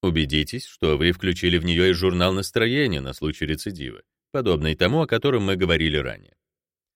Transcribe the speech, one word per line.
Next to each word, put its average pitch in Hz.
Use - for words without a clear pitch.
Убедитесь, 78
что 78
вы 87
включили 87
в 82
неё 87
и 92
журнал 90
настроения 113
на 67
случай 78
рецидива, 76
подобный 85
тому, 120
о 156
котором 113
мы 98
говорили 80
ранее. 50